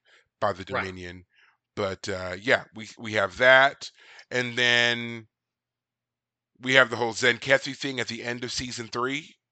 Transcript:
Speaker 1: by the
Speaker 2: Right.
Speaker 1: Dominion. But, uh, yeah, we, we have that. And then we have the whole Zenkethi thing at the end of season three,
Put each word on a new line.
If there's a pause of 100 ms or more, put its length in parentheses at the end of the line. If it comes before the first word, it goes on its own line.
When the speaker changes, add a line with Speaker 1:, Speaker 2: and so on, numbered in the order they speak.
(420)
Speaker 1:
by
the
Speaker 2:
Right.
Speaker 1:
Dominion. (500)
But,
uh,
yeah, (100)
we, (100)
we
have
that. (400)
And
then (1300)
we
have
the
whole
Zenkethi
thing
at
the
end
of
season
three, (160)